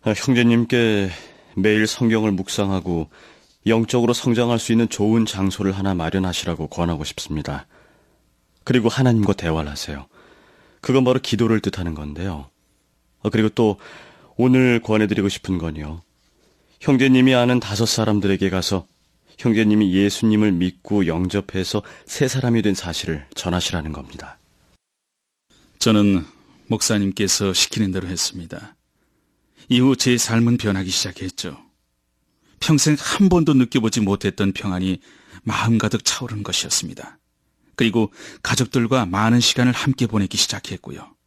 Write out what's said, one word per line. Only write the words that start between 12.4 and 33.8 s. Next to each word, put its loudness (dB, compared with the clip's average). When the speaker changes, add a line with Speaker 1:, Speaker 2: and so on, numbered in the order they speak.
Speaker 1:
아, -2
그리고 0
또 0
오늘 4
권해드리고 2
싶은 -4
건요. -8
형제님이 4
아는 4
다섯 -2
사람들에게 0
가서 -2
형제님이 2
예수님을 2
믿고 -2
영접해서 -4
새 -2
사람이 0
된 2
사실을 -6
전하시라는 -4
겁니다. -16
Speaker 2:
저는 2
목사님께서 -2
시키는 -2
대로 -6
했습니다. -10
이후 4
제 2
삶은 2
변하기 -2
시작했죠. -6
평생 2
한 2
번도 4
느껴보지 2